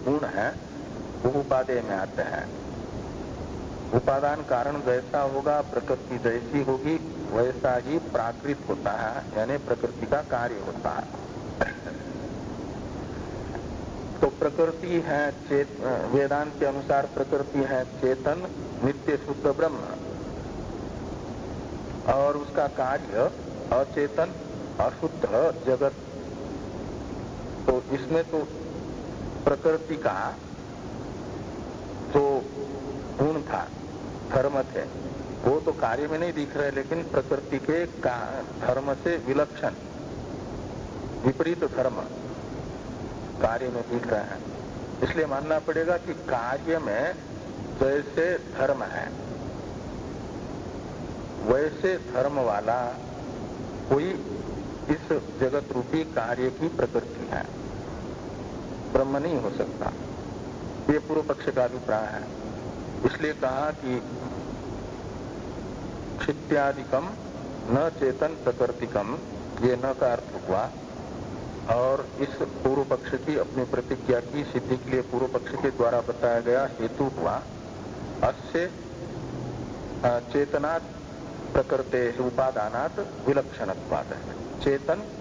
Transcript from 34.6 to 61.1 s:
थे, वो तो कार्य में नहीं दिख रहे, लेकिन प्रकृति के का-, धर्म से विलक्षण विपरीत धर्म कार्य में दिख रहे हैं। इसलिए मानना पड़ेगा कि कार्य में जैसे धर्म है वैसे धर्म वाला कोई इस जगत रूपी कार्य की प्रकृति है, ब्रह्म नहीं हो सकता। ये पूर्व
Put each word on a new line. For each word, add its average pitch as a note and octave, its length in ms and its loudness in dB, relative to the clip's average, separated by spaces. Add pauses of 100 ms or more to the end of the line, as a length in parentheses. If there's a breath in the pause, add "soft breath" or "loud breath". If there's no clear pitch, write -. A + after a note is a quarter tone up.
थे, G2 180 -2 (680)
वो D3 100 6
तो D#3 120 2
कार्य B2+ 360 2
में D#3 120 0
नहीं E3+ 140 0
दिख D3 240 -2
रहे, C#3+ 140 2
लेकिन C3+ 320 0
प्रकृति C#3 540 2
के D#3+ 280 2
का-, B2 760 -2
धर्म C3+ 320 2
से E3+ 240 2
विलक्षण C#3 540 2 (1500)
विपरीत E3 380 4
धर्म B2+ 320 2 (1500)
कार्य A#2+ 260 4
में A#2+ 220 -2
दिख A#2 180 0
रहे A2 140 4
हैं। G2 180 -6 (640)
इसलिए D#3+ 220 2
मानना D3 340 2
पड़ेगा E3 380 4
कि E3+ 160 -2
कार्य C#3 640 0
में C3+ 360 2 (640)
जैसे D3 580 4
धर्म C3+ 460 2
है - 400 -4 (2250)
वैसे D3+ 520 4
धर्म C#3 420 2
वाला A2+ 460 2 (1040)
कोई D3 200 4 (800)
इस D3+ 200 0 (300)
जगत C3 320 2
रूपी C3 320 0
कार्य B2 460 2
की D#3 180 -2
प्रकृति - 640 0
है, - 160 -2 (1500)
ब्रह्म C3+ 240 -2
नहीं D3 240 -2
हो A2 80 -2
सकता। - 440 -4 (1000)
ये D3+ 60 4
पूर्व D3+ 220 0